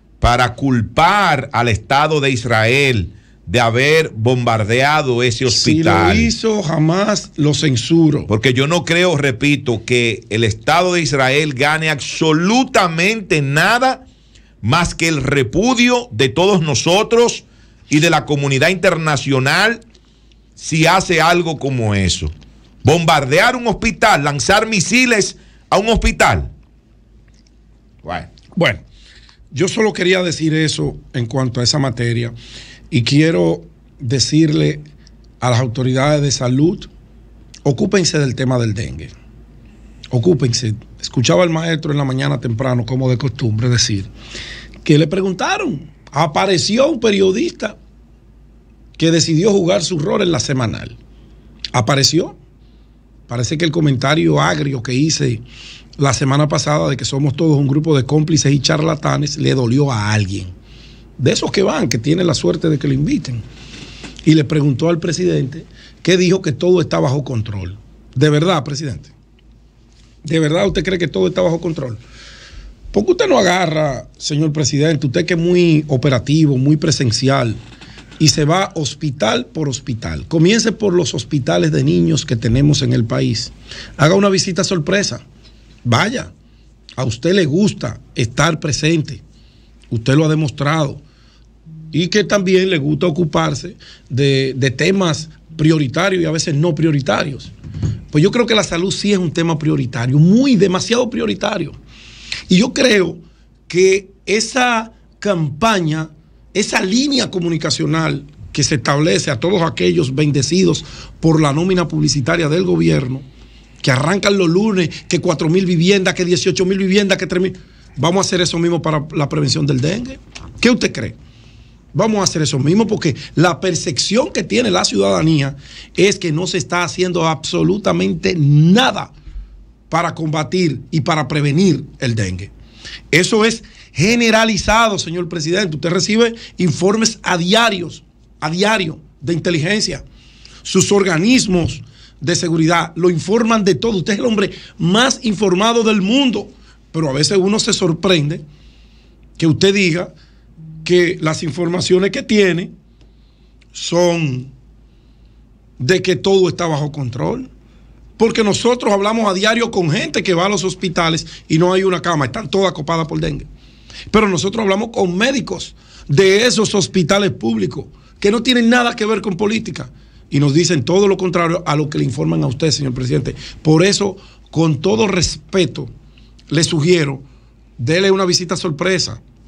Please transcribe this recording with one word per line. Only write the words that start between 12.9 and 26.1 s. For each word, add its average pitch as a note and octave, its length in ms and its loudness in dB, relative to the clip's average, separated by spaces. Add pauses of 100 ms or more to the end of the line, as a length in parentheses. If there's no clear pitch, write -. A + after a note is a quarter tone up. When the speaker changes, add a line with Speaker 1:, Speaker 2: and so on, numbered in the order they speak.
Speaker 1:
nada A3 640 2 (560)
más D#3+ 320 0
que E3 140 -2
el D3+ 160 -2
repudio A#3 880 2
de B2 180 2
todos F3+ 320 2
nosotros G3+ 840 2 (440)
y D3+ 120 4
de E3 100 4
la D#3 140 2
comunidad C#3 440 2
internacional D#3+ 1080 0 (760)
si D#3+ 320 -2
hace F3 360 2
algo E3 360 2
como A#2+ 380 -2
eso. F2 340 0 (540)
Bombardear E3 720 2
un A#3+ 120 -6
hospital, G3+ 580 0
lanzar F#3+ 420 0
misiles A3 680 0 (340)
a F3 80 2
un G#3+ 100 0
hospital. F3+ 600 2 (1500)